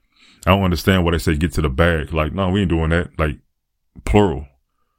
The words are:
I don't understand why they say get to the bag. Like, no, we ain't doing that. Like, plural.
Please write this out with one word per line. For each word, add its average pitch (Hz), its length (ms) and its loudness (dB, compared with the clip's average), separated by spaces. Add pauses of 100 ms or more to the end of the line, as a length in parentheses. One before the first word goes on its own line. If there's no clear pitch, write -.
(460)
I 90 40 4
don't 98 140 4
understand 90 400 2
why 82 80 0
they 82 60 0
say 85 180 0
get 78 180 -2
to 87 80 -2
the 76 60 0
bag. 78 440 0
Like, 78 200 -2
no, 92 180 -2
we 101 120 0
ain't 87 80 0
doing 80 200 0
that. 85 280 -2
Like, 78 200 -4 (680)
plural. 85 420 2 (520)